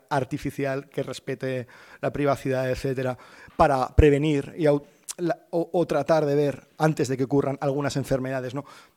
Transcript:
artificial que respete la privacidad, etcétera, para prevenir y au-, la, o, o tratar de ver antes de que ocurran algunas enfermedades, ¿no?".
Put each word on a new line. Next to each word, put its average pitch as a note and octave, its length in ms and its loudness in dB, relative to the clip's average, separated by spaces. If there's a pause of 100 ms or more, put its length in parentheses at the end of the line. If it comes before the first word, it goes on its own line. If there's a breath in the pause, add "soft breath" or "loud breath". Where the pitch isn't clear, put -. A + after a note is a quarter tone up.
artificial C#3 800 -4
que C#3 140 -4
respete C3 640 -8 (340 loud breath)
la C#3 120 -4
privacidad, C3 560 0
etcétera, B2+ 480 -4 (400 loud breath)
para C#3 380 2
prevenir D3 640 4
y E3 80 0
au-, C#3+ 180 4 (340)
la, E3+ 200 -2 (120)
o, E3 240 -4
o E3+ 120 2
tratar D#3 400 2
de C#3+ 100 2
ver C#3+ 420 -2
antes D#3 320 2
de C3 80 2
que C3 80 2
ocurran C3+ 360 0
algunas C#3+ 360 -2
enfermedades, C3 580 -2
¿no?". C#3+ 80 -6 (340 loud breath)